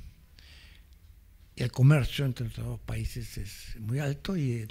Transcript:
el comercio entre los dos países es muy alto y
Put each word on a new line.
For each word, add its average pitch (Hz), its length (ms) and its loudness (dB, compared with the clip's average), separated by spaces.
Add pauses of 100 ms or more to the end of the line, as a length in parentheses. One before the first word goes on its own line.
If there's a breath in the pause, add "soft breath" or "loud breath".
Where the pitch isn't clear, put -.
(1600 loud breath)
el 123 160 -2
comercio 139 540 6
entre 120 220 -2
los - 80 -10
dos 117 240 -6
países 113 580 -4
es - 420 -8
muy 113 180 0
alto 143 380 -2
y 120 340 0